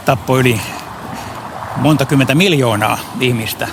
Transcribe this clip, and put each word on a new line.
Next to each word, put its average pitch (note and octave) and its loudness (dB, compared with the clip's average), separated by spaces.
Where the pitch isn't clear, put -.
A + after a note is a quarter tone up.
tappoi C3 2
yli B2 4
monta C#3 4
kymmentä C3+ 2
miljoonaa A#2+ 2
ihmistä. A#2 -2